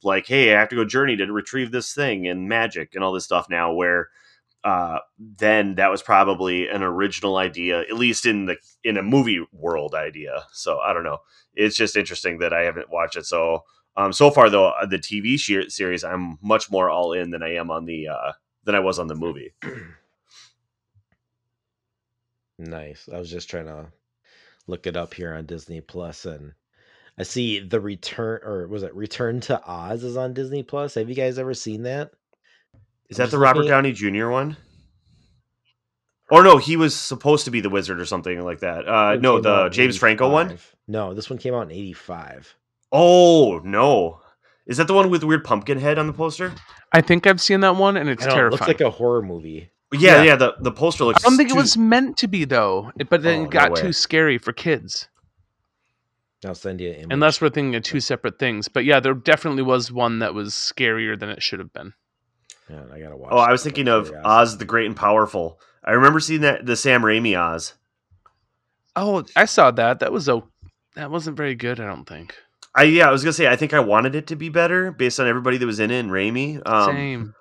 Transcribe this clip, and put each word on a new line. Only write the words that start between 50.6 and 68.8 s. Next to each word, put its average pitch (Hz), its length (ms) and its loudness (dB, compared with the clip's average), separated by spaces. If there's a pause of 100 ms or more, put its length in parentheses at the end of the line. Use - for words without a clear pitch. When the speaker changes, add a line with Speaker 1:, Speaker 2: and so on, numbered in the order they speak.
Speaker 1:
the 123 120 -2
poster 156 320 0
looks 117 200 2
Speaker 3:
I 240 40 8
don't 262 80 8
think 262 140 4
it - 20 0
Speaker 1:
too 269 60 2
Speaker 3:
was 233 180 2
meant 233 420 2
to 247 80 -2
be, 185 180 -2
though, 107 540 0
it, 139 100 -6
but 170 140 2
then 165 160 2
Speaker 1:
Oh, 160 40 -2
Speaker 3:
it - 20 -2
Speaker 1:
no 147 60 -8
Speaker 3:
got 151 200 4
Speaker 1:
way. 165 100 -2
Speaker 3:
too 175 120 -2
scary 156 460 0
for 117 140 -6
kids. 120 560 -6 (1400)
Speaker 2:
I'll 92 120 -10
send 92 240 -10
you 90 80 -8
an 82 80 -10
image. 78 140 -16
Speaker 3:
Unless 147 300 2
we're 151 100 2
thinking 135 260 -4
of 117 80 -6
two 143 160 -4
separate 120 400 -6
things. 113 260 -2
But 127 180 -2
yeah, 139 140 6
there 135 160 2
definitely 143 480 0
was 127 300 0
one 120 260 -2
that 101 160 -4
was 104 200 -8
scarier 113 640 -4
than 104 100 -10
it 104 120 -12
should 95 200 -6
have - 120 -16
been. - 200 -16 (760)
Speaker 2:
Yeah, 76 140 -20 (100)
I 78 60 -20
gotta 78 180 -18
watch 123 160 -14
Speaker 1:
Oh, 123 60 6
I 117 80 6
Speaker 2:
that 123 60 6
Speaker 1:
was 127 100 2
Speaker 2:
for - 40 -12
Speaker 1:
thinking 139 220 -4
of 107 180 2
Speaker 2:
curiosity. 76 220 -6
Speaker 1:
Oz 110 300 6
the 117 60 -10
Great 113 220 -2
and 107 100 -8
Powerful. 104 640 0 (240)
I - 80 -2
remember 135 260 6
seeing 156 220 -2
that, 143 260 0
the 120 100 0
Sam 123 260 2
Raimi 107 360 2
Oz. 82 360 -4 (1200)